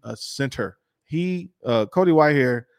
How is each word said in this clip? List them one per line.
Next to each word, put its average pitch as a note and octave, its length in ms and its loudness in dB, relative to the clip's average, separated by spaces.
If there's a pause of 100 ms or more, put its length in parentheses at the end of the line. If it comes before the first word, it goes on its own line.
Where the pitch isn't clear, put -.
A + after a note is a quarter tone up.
a A2+ 120 -10
center. B2 640 -6 (300)
He, F3+ 420 -6 (160)
uh, A2+ 220 2
Cody F3+ 240 2
Whitehair, C#3+ 540 4 (140)